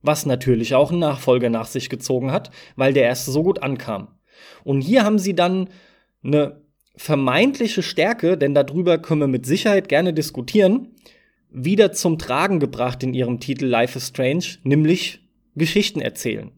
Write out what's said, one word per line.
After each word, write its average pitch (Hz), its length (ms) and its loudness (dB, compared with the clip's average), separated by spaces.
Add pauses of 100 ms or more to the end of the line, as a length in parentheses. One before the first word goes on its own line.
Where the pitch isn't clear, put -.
Was 151 240 -2
natürlich 123 500 0
auch 143 180 4
einen 175 80 0
Nachfolger 127 500 0
nach 113 160 -4
sich - 240 -8
gezogen 131 420 -4
hat, - 180 -4 (240)
weil 135 200 2
der 135 80 4
erste 123 300 0
so 147 100 2
gut 180 200 0
ankam. 120 460 -6 (540)
Und 139 180 0
hier 208 240 2
haben 214 140 2
sie 190 160 -2
dann 180 340 0 (540)
eine 147 400 0 (340)
vermeintliche 165 840 0
Stärke, 180 560 0
denn 139 160 0
darüber 156 420 2
können 165 240 0
wir 143 80 2
mit 127 160 0
Sicherheit 190 460 0
gerne 170 240 2
diskutieren, 180 800 0 (580)
wieder 190 420 2
zum 160 260 -2
Tragen 165 420 -2
gebracht 127 420 -4
in 131 100 -2
ihrem 123 280 -2
Titel 139 260 -4
Life 123 320 0
is 123 100 -10
Strange, 139 360 -2 (180)
nämlich 156 580 2 (340)
Geschichten 160 460 0
erzählen. 107 580 -6